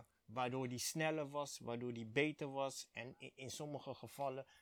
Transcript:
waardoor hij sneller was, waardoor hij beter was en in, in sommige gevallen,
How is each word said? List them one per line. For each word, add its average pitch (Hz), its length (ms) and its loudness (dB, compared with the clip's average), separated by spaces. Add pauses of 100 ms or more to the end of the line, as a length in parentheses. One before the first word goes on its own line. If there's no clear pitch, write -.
(240)
waardoor 127 420 0
hij 123 120 -2
sneller 156 520 2
was, 143 280 -2
waardoor 120 340 -2
hij 117 180 -6
beter 147 400 4
was 135 400 0
en 120 280 -6
in, 131 160 -12
in 131 160 -6
sommige 143 440 -4
gevallen, 131 520 -2 (160)